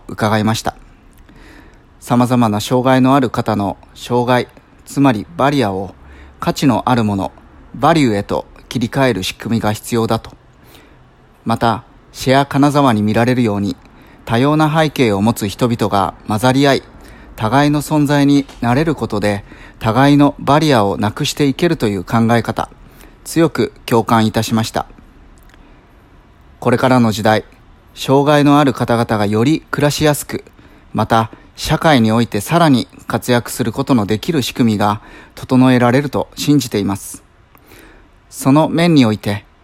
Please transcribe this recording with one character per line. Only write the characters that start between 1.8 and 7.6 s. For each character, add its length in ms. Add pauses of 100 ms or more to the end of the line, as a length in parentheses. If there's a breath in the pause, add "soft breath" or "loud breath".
様 280
々 220
な 100
障 260
害 160
の 140
あ 40
る 100
方 260
の 220 (180)
障 320
害、 200 (380)
つ 140
ま 120
り 140 (120)
バ 120
リ 140
ア 80
を 240 (440 loud breath)
価 140
値 140
の 220
あ 60
る 80
も 120
の、 160 (440)